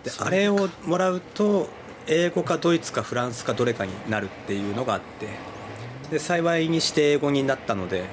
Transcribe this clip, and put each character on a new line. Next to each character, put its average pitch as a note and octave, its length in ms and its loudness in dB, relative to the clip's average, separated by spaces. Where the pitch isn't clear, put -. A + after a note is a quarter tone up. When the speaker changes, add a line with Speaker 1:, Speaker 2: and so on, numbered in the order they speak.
Speaker 1:
で、 B2+ 80 -6
Speaker 2:
そ - 60 -10
う - 20 -12
か。 - 80 -2
Speaker 1:
あ - 20 0
れ G3 200 4
を G3+ 200 2
も E3+ 140 2
ら F#3 100 4
う F3+ 120 -2
と、 G#3 360 2
英 E3+ 240 4
語 E3+ 140 0
か C#3 140 0
ド E3+ 160 4
イ E3 60 4
ツ - 140 -6
か A#2+ 80 0
フ A2+ 140 -4
ラ B2 100 2
ン A#2+ 80 -4
ス A#2 100 -8
か B2+ 100 0
ど A#2+ 120 2
れ A#2+ 80 2
か G#2+ 120 -2
に F#2 60 -6
な G#2+ 100 2
る G2+ 60 -4
っ - 20 -8
て - 80 -4
い G2+ 180 -2
う G2+ 40 -2
の B2+ 100 -2
が A#2 80 0
あ F#2+ 60 0
っ - 20 -12
て、 - 260 -12
で、 D#3 80 2
幸 E3+ 380 2
い D#3+ 120 2
に E3 100 4
し - 120 0
て D3 220 6
英 C#3+ 40 4
語 C#3+ 140 2
に C#3 120 4
な C3+ 120 2
っ - 20 -12
た - 180 -4
の F#2 140 -4
で F#2 240 -2